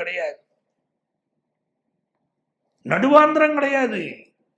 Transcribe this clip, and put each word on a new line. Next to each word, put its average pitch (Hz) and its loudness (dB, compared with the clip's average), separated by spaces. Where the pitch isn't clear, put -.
கிடையாது, 170 -8
நடுவாந்திரம் 302 2
கிடையாது. 269 -2